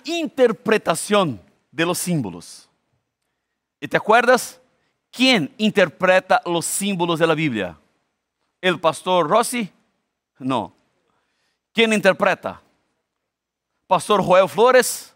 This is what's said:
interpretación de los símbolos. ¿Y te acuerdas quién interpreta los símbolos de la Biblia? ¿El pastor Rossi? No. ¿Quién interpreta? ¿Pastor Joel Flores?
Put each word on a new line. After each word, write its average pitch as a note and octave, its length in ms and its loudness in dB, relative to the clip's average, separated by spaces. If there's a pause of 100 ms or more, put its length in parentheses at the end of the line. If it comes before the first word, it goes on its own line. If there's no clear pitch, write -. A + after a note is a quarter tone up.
interpretación G#3 1400 -2 (300)
de D#3+ 160 -2
los F3 120 -2
símbolos. G#2+ 680 -8 (1120)
¿Y D3 80 -12
te - 80 -2
acuerdas A#3 640 2 (500)
quién A#3 480 0
interpreta F#3+ 880 2
los E3+ 180 -4
símbolos F3 540 -4
de E3 80 0
la D#3+ 80 2
Biblia? A2 420 -4 (840)
¿El F3+ 180 -2
pastor E3 500 -2
Rossi? A3+ 400 -2 (680)
No. B2+ 340 -4 (1000)
¿Quién A3 200 0
interpreta? F#3 720 -2 (1300)
¿Pastor F#3 360 0
Joel F3+ 240 4
Flores? A#3+ 680 0